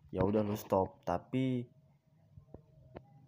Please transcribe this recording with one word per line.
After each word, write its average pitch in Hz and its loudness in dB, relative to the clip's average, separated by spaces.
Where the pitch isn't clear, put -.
ya 92 0
udah 104 2
lu 104 -2
stop. 95 0
Tapi, 123 -2